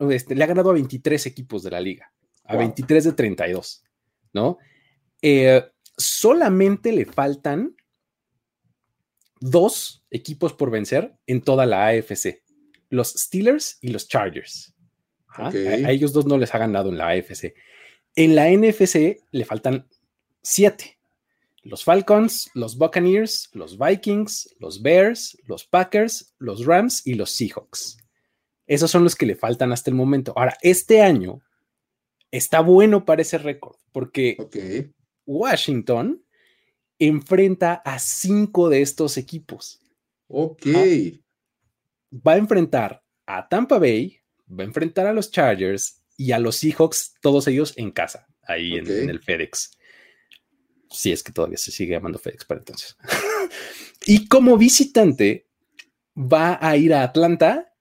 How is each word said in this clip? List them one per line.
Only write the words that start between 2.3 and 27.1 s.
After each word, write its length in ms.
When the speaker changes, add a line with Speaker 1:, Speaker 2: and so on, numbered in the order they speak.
Speaker 1:
a 80
Speaker 2:
Wow. 60
Speaker 1:
veintitrés 440
de 100
treinta 340
y 40
dos, 320
¿no? 240
Eh, 420
solamente 920
le 140
faltan 680
dos 720
equipos 440
por 180
vencer 440
en 140
toda 240
la 200
A 100
F 200
C, 280
los 240
Steelers 680
y 80
los 180
Chargers. 680
¿Ah? 220
Speaker 2:
Ok. 60
Speaker 1:
A, 320
a 40
ellos 220
dos 120
no 120
les 180
ha 20
ganado 320
en 80
la 120
A 60
F 200
C. 200
En 200
la 140
N 180
F 200
C 320
le 140
faltan 420
siete. 560
Los 200
Falcons, 680
los 240
Buccaneers, 760
los 260
Vikings, 800
los 220
Bears, 640
los 200
Packers, 720
los 280
Rams 400
y 100